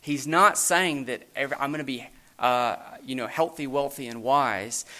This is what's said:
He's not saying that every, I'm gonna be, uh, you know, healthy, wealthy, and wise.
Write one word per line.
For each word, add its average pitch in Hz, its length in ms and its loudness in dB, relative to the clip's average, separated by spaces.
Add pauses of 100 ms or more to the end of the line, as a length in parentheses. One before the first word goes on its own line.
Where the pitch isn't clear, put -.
He's 143 260 -4
not 175 320 6
saying 170 460 2
that 123 320 -8
every, 139 240 -2
I'm 139 100 -2
gonna 151 140 -4
be, 127 240 -8 (320)
uh, 123 360 2 (280)
you 131 100 -8
know, 120 140 -6
healthy, 156 400 -2
wealthy, 139 400 -4
and 117 160 -10
wise. 120 600 0 (160)